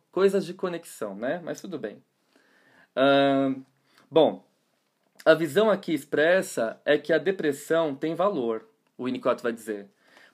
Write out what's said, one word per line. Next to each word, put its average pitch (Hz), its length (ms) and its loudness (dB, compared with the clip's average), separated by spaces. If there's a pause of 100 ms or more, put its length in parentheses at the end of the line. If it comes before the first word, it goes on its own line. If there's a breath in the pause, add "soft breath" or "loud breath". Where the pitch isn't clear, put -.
(120)
Coisas 196 320 2
de 165 80 -10
conexão, 170 640 -8
né? 131 280 -6
Mas 151 200 -10
tudo 170 160 -10
bem. 110 240 -10 (920 soft breath)
Ahn, 139 680 2 (480 soft breath)
bom, 123 340 4 (800)
a 151 80 8
visão 165 380 2
aqui 190 240 -2
expressa 151 920 0
é 147 140 2
que 160 160 0
a 160 40 4
depressão 160 760 -2
tem 156 200 -6
valor, 147 540 -2 (300)
o 123 60 -8
Winnicott 123 380 -2
vai 120 100 -2
dizer. 107 340 -8 (480 soft breath)